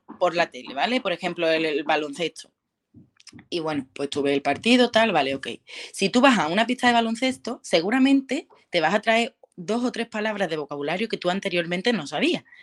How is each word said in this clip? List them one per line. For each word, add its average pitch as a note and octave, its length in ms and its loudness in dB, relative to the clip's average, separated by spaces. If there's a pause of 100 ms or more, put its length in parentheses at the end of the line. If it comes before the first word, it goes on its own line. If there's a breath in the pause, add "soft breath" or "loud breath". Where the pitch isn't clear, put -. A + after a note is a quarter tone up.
(180)
por F3 160 0
la E3+ 160 0
tele, A#2+ 240 -14
¿vale? G3+ 260 0
Por F#3+ 120 -4
ejemplo, E3+ 360 -4
el, D#3+ 160 2
el D#3 200 -2
baloncesto. D3+ 640 -4 (1000)
Y E3+ 100 -4
bueno, D3+ 340 -4
pues C#3+ 160 -6
tú C#3+ 120 -4
ves C#3+ 120 2
el C#3+ 80 -2
partido, A#3+ 480 2
tal, A3 220 4
vale, C#3 220 2
ok. C#3 140 -10 (440 loud breath)
Si G3 160 0
tú A#3 120 4
vas B3 180 6
a D#3 100 0
una G#3 180 0
pista A#3+ 200 0
de A#3+ 80 6
baloncesto, A#3 680 -2
seguramente C4 880 2 (220 soft breath)
te F3 100 2
vas D#3+ 140 2
a G#3+ 60 2
traer A3+ 360 0 (200)
dos G#3 280 -4
o B3 80 -2
tres A3+ 160 -6
palabras G#3 400 -4
de D#3+ 80 -4
vocabulario D3+ 520 -4
que G3+ 100 -4
tú F3 120 0
anteriormente F3+ 640 -2
no E3 140 -2
sabías. F#3+ 380 -2 (180 soft breath)